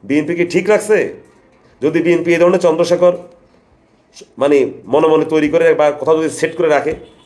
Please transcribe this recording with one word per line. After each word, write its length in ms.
বিএনপি 320
কি 100
ঠিক 240
রাখছে? 280
যদি 200
বিএনপি 320
এই 60
ধরনের 200
চন্দ্রশেখর 540
মানে 340
মনে 220
মনে 180
তৈরি 240
করে 240
বা 180
কোথাও 320
যদি 60
সেট 280
করে 100
রাখে 280